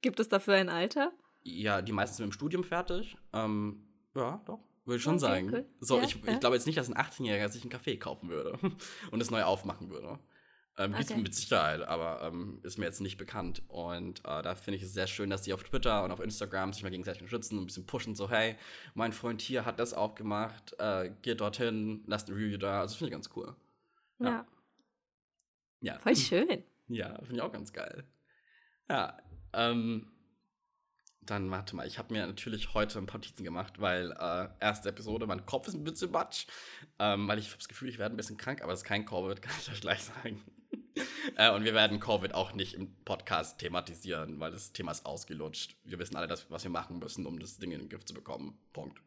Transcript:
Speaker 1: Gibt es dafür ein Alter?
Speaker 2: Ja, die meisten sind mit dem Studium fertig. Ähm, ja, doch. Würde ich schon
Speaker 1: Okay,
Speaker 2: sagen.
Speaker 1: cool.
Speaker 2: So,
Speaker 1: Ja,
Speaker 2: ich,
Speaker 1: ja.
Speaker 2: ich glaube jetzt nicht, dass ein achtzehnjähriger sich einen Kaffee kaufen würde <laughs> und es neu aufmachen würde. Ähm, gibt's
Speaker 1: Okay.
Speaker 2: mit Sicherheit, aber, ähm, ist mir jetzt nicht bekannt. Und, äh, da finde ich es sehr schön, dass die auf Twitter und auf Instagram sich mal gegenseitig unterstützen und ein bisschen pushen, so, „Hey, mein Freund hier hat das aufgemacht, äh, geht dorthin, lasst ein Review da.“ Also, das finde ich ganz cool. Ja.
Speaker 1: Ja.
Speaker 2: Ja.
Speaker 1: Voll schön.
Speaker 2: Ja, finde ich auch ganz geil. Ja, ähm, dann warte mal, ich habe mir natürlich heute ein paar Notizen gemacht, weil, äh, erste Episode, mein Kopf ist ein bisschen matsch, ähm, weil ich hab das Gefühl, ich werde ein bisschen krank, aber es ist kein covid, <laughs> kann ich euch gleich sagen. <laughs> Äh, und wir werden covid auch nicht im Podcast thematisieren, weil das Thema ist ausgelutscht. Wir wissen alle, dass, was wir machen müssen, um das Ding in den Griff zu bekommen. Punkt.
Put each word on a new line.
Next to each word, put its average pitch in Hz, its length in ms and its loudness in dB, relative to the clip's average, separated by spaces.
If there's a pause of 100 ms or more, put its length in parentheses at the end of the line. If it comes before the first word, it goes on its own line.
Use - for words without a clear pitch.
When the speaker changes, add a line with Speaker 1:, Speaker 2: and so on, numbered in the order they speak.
Speaker 1:
Gibt 247 180 2
es 220 80 4
dafür 196 280 6
ein 185 120 6
Alter? 226 440 2 (320)
Speaker 2:
Ja, 101 360 2
die 104 120 -2
meisten 95 240 2
sind 113 100 -2
mit 98 80 0
dem - 20 -10
Studium 170 260 0
fertig. 175 540 0 (160)
Ähm, 104 540 0 (280)
ja, 135 300 -2
doch. 196 140 -8 (260)
Würde 120 120 0
ich 120 60 0
schon 156 140 6
Speaker 1:
Okay, 165 40 4
Speaker 2:
sagen. 98 320 4
Speaker 1:
cool. 180 140 0 (140)
Speaker 2:
So, 123 180 6
Speaker 1:
Ja, 123 60 6
Speaker 2:
ich, - 100 0 (100)
Speaker 1:
ja. - 80 4
Speaker 2:
ich 262 80 4
glaube 123 160 8
jetzt 120 100 4
nicht, 156 120 4
dass 123 100 0
ein - 80 -2
achtzehnjähriger 104 540 2
sich 117 100 -8
einen 123 100 -8
Kaffee 123 280 -4
kaufen - 320 -6
würde - 280 -2
<laughs> - 520 -2
und 113 100 2
es 113 100 0
neu 113 140 4
aufmachen 92 460 0
würde. - 280 -8 (600)
Ähm, 98 160 2
gibt's - 160 0
Speaker 1:
Okay. 113 100 0
Speaker 2:
mit 98 140 -2
Sicherheit, 78 480 4
aber, 82 400 -2
ähm, 87 400 -6
ist 95 160 -8
mir 104 80 0
jetzt - 160 -4
nicht 95 160 -4
bekannt. 90 500 -2
Und, 87 520 -4
äh, 76 200 -2
da 90 140 -2
finde 95 240 -4
ich 95 60 -6
es 92 100 -8
sehr 95 120 2
schön, 101 220 -2
dass 98 140 0
die 95 100 -2
auf 95 100 -2
Twitter 110 420 4
und 90 60 0
auf - 100 -4
Instagram 98 520 -2
sich 101 120 -8
mal 95 40 -2
gegenseitig 92 320 -4
unterstützen 110 380 -4
und 95 60 -2
ein - 20 -6
bisschen 92 200 -8
pushen, 113 280 -4
so, 101 160 -2
„Hey, 110 260 4 (380)
mein 110 180 2
Freund 113 300 -2
hier 120 240 0
hat 113 120 -2
das 120 140 0
aufgemacht, 107 880 -2
äh, 92 320 2 (100)
geht 117 220 0
dorthin, 110 640 0
lasst 104 240 -2
ein 98 60 -4
Review 104 200 0
da.“ 98 240 2
Also, 104 140 0
das - 20 -8
finde 156 120 -4
ich - 40 -4
ganz 76 240 -8
cool. - 180 -8 (680)
Ja. 247 100 2
Speaker 1:
Ja. 233 160 -2 (1400)
Speaker 2:
Ja. - 160 -2
Speaker 1:
Voll - 180 8
schön. 190 480 4 (240)
Speaker 2:
Ja, 117 300 -4
finde 123 160 -10
ich 117 80 0
auch - 100 -2
ganz - 220 -10
geil. - 300 -8 (840)
Ja, 101 300 0 (340)
ähm, 117 540 2 (1120)
dann 98 300 -2
warte 95 260 -4
mal, 64 100 -4
ich - 120 -8
habe 120 160 -6
mir 101 120 0
natürlich 104 460 -4
heute 107 260 2
ein 95 80 -2
paar 113 120 -8
Notizen - 260 -10
gemacht, 90 360 -6
weil, 90 320 2
äh, 87 360 -2 (160)
erste 107 240 2
Episode, 110 380 -4
mein 95 180 -2
Kopf - 240 -2
ist 190 60 -6
ein 147 100 -4
bisschen 160 260 -4
matsch, - 360 0 (520)
ähm, 101 300 4
weil 107 100 4
ich 104 120 -6
hab - 80 -14
das - 100 -8
Gefühl, 131 220 -8
ich 113 80 -12
werde 107 160 -2
ein - 20 -4
bisschen 107 220 -6
krank, 135 240 -4
aber 85 100 -2
es 95 80 -2
ist - 60 -10
kein 104 180 0
covid, 95 380 -2
<laughs> - 0 -
kann - 180 -6
ich - 100 -8
euch 104 100 -6
gleich - 240 0
sagen. 113 420 -8
<laughs> - 60 -20 (840)
Äh, 110 160 10
und 104 100 4
wir 110 120 4
werden 104 260 8
covid 101 340 2
auch 92 200 0
nicht 98 200 -2
im 95 180 -8 (120)
Podcast - 560 -2
thematisieren, 82 800 -4
weil 80 100 -4
das 87 220 -10
Thema 80 180 -6
ist - 160 -6
ausgelutscht. 76 760 -8
Wir - 160 -10
wissen 87 160 -6
alle, 82 100 -2
dass, 82 240 -6
was 80 140 -8
wir 92 80 -6
machen 85 260 -4
müssen, 78 280 -8
um 80 120 -6
das - 200 -12
Ding 90 120 -6
in 78 80 -6
den - 100 -10
Griff - 160 -12
zu - 100 -10
bekommen. - 440 -10 (140)
Punkt. - 340 -10